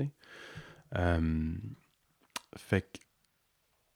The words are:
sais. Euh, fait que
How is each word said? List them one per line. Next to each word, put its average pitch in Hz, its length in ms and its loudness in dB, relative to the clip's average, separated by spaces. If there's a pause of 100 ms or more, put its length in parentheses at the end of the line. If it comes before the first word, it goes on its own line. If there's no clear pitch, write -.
sais. 147 60 -2 (840)
Euh, 80 560 4 (1040)
fait - 260 2
que - 160 -14 (960)